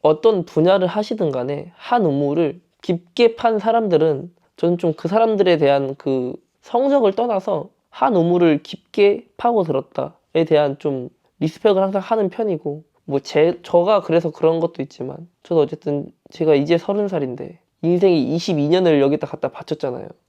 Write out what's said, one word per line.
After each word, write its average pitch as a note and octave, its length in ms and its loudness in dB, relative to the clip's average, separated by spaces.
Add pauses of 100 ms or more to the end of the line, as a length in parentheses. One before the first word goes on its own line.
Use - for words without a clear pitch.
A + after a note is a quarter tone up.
어떤 E3+ 420 2
분야를 F#3 400 2
하시든 G3 460 -4
간에 C#3+ 440 -8
한 A#3+ 300 -2
우물을 C#3+ 560 -2 (220)
깊게 A3+ 520 0
판 A3+ 220 0
사람들은 F3 760 0 (260)
저는 F3 200 0
좀 E3+ 160 -2
그 - 140 -8
사람들에 G3+ 500 2
대한 C#3 380 2
그 C3 400 -4 (260)
성적을 B3+ 520 2
떠나서 G3 560 -4 (200)
한 - 260 -2
우물을 E3+ 460 2
깊게 - 760 -2
파고 A#3 260 0
들었다에 D3 840 -4
대한 D3 300 2
좀 C3 320 -6 (300)
리스펙을 F#3+ 420 0
항상 F#3+ 220 -2
하는 G#3+ 260 -2
편이고, D#3+ 540 -6 (220)
뭐 C#3 140 -2
제, D#3+ 440 0
저가 F#3 380 2
그래서 E3 280 0
그런 E3 300 0
것도 E3 240 -4
있지만 C#3 440 -12 (140)
저도 E3 200 0
어쨌든 D3 500 -4 (180)
제가 D#3 240 0
이제 D3 240 2
서른 G3+ 300 -2
살인데 D3 520 -8 (220)
인생의 F3 400 2 (140)
이십이 D#3 340 -2
년을 E3+ 320 4
여기다 D3 240 0
갖다 C#3+ 220 -8
바쳤잖아요. C3 600 -8 (220)